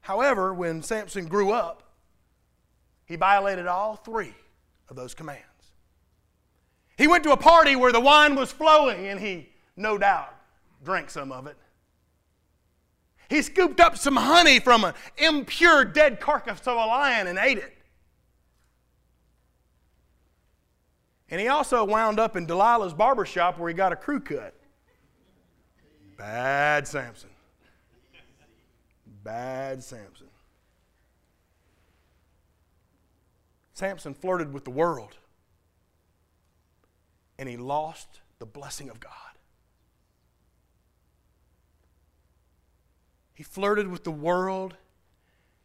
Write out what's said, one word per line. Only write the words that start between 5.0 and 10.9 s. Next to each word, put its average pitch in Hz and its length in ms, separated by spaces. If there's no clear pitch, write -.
commands. 147 300
He 285 100
went 349 160
to 311 80
a 262 60
party 311 400
where 247 160
the 233 80
wine 294 340
was 262 160
flowing, 285 560
and 196 100
he, 185 320
no 208 200
doubt, 190 360
drank 165 260